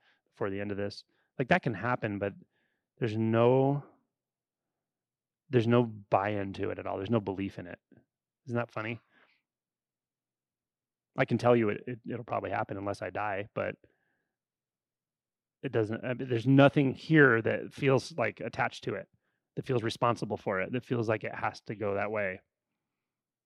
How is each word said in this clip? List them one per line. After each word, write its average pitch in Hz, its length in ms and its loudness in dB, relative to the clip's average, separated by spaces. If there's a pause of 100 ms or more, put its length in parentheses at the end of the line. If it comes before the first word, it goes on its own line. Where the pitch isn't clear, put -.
(340)
before 107 160 -4
the 98 100 -6
end 101 120 -6
of 98 60 -8
this. 101 260 -6 (340)
Like, 123 120 -2
that 175 140 2
can 127 100 -2
happen, 107 440 -2
but 98 160 -2 (680)
there's 110 180 -4
no, 123 680 4 (1700)
there's 120 180 4
no 120 160 6 (260)
buy-in 101 440 0
to 98 160 -4
it 95 100 -8
at 95 80 -8
all. 95 100 -6
There's 98 120 -6
no 117 100 4
belief 98 400 -6
in 90 80 -12
it. - 120 -14 (680)
Isn't 120 100 -4
that 117 140 -4
funny? 113 280 -8 (2250)
I 131 80 2
can 123 120 0
tell 120 180 4
you 113 140 4
it, 104 160 -4
it, 123 140 -10 (100)
it'll 117 140 -6
probably 98 280 -6
happen 107 260 -4
unless 98 240 -6
I 98 80 -6
die, 101 440 -6
but 101 220 -4 (1900)
it 147 80 -4
doesn't, 113 340 0
I 127 80 -4
mean, 127 160 -8
there's 117 180 -2
nothing 135 460 6
here 135 480 6
that 107 320 -2
feels, 135 440 0
like, 110 220 -2
attached - 460 -6
to 113 80 -4
it, 95 140 -8 (480)
that - 100 -8
feels 120 180 0
responsible 113 540 0
for 98 240 -2
it, 92 100 -4
that 120 140 -4
feels 117 240 -2
like 110 140 0
it 113 120 -8
has 113 260 -6
to - 140 -12
go 101 200 -2
that 104 160 -2
way. 98 280 -4 (1080)